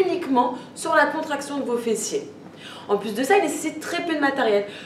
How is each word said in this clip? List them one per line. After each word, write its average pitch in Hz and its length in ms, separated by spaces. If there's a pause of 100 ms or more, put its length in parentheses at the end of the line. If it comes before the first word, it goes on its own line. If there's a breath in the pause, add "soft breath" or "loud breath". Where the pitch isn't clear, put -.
uniquement 262 540 (220 loud breath)
sur 320 180
la 294 120
contraction 285 500
de 254 80
vos 233 120
fessiers. - 540 (580 loud breath)
En 202 100
plus 220 160
de 254 100
ça, 392 120
il 392 60
nécessite 311 380
très 349 260
peu 320 80
de 294 60
matériel, 240 460 (200 loud breath)